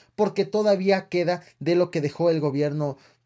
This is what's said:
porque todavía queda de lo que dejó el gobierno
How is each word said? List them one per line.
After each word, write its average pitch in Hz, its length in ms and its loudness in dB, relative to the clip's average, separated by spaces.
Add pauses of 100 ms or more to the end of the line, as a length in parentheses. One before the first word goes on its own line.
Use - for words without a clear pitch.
(160)
porque 202 280 0
todavía 196 640 0
queda 175 360 0 (160)
de 165 160 0
lo 175 160 2
que 165 100 -2
dejó 156 280 0
el 160 120 0
gobierno 147 560 -2 (280)